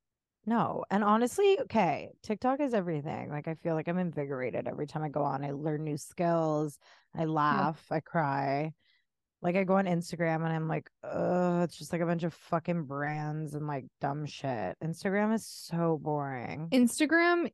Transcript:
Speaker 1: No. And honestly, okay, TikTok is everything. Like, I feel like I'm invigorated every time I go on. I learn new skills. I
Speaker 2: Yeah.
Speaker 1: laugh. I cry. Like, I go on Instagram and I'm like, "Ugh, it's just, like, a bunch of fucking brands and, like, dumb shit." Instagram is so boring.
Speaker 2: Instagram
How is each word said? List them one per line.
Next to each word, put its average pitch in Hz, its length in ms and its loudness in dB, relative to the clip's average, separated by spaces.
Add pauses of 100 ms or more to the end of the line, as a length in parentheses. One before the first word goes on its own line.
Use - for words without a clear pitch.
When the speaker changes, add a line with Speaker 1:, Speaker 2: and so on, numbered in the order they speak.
(460)
Speaker 1:
No. 214 440 0
And 208 140 2
honestly, 247 580 4
okay, 175 480 0 (140)
TikTok 254 380 0
is 269 120 0
everything. 156 560 -2
Like, 147 200 -6
I 160 60 -4
feel 165 200 0
like 156 140 -2
I'm 175 80 0
invigorated 139 680 -2
every 147 200 -6
time 151 160 -4
I 156 60 -2
go 147 140 2
on. 143 200 0
I 143 80 -2
learn 151 320 -2
new 151 140 -2
skills. 156 800 0 (380)
I 160 60 -2
Speaker 2:
Yeah. 165 40 0
Speaker 1:
laugh. 151 640 2
I 156 80 0
cry. 139 720 -2 (680)
Like, 175 140 0
I 196 100 2
go 190 120 4
on 196 80 4
Instagram 170 600 0
and - 80 0
I'm 160 140 -2
like, 156 220 -4 (140)
"Ugh, 175 600 2
it's 170 140 -2
just, - 140 -10
like, 170 100 0
a 170 40 2
bunch 170 180 0
of 165 100 -2
fucking 170 520 -2
brands 151 720 -4
and, 151 120 -4
like, 139 180 -6 (140)
dumb 147 260 -4
shit." 117 580 -4
Instagram 202 500 0
is 226 120 -2
so 170 520 -2
boring. 143 760 -4
Speaker 2:
Instagram 311 840 4